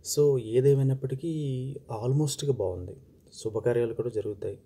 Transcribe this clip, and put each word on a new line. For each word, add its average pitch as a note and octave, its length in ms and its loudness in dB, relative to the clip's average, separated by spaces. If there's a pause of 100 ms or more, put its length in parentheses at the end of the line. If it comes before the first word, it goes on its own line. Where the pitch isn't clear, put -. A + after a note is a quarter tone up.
So, C#3+ 340 4
ఏదేమైనప్పటికీ C3+ 1400 0 (160)
almost-గా C3+ 640 0
బాగుంది. F#2 440 -4 (360)
శుభకార్యాలు A2+ 600 0
కూడా A#2 160 -4
జరుగుతాయి G2+ 560 -6